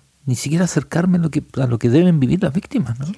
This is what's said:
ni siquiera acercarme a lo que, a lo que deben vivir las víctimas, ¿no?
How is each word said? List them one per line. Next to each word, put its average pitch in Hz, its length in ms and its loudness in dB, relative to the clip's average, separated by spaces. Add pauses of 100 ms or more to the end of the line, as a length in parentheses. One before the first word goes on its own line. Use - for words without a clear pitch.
(260)
ni 127 100 0
siquiera 165 300 -2
acercarme 175 520 0
a 170 40 2
lo 160 80 0
que, 147 140 -4 (180)
a 131 60 0
lo 120 120 0
que 120 100 0
deben 165 300 4
vivir 151 240 2
las 147 100 0
víctimas, 131 460 -4
¿no? 139 60 -6 (120)